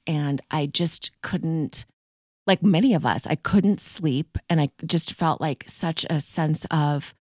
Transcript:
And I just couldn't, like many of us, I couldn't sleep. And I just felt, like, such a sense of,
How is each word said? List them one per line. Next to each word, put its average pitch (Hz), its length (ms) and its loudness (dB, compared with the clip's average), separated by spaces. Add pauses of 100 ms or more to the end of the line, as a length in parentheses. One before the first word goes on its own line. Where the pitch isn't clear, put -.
And 147 340 -2 (100)
I 147 160 -2
just - 440 0 (120)
couldn't, 160 640 -4 (600)
like 190 160 2
many 208 320 4
of 156 120 2
us, 98 200 0
I 156 100 0
couldn't - 440 2
sleep. 151 580 -2 (100)
And 165 120 2
I 143 100 2 (140)
just 160 300 0
felt, 160 260 0
like, 151 280 -4
such - 400 -2
a 156 120 0
sense 156 500 0
of, 147 440 0 (160)